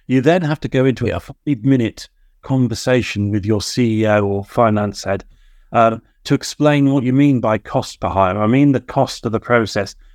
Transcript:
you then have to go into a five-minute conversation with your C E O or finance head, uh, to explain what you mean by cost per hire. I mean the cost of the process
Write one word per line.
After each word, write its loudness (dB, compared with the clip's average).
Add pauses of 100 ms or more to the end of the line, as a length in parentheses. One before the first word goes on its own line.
you 2
then 2
have -4
to -8
go 0
into 0
a -6
five-minute -2 (340)
conversation -2
with -2
your 0
C -2
E 0
O 2
or -4
finance -2
head, -6 (480)
uh, 2 (260)
to 0
explain 0
what 0
you 0
mean 2
by 0
cost -6
per -4
hire. 0
I 0
mean 4
the 0
cost -4
of -4
the -2
process -2 (180)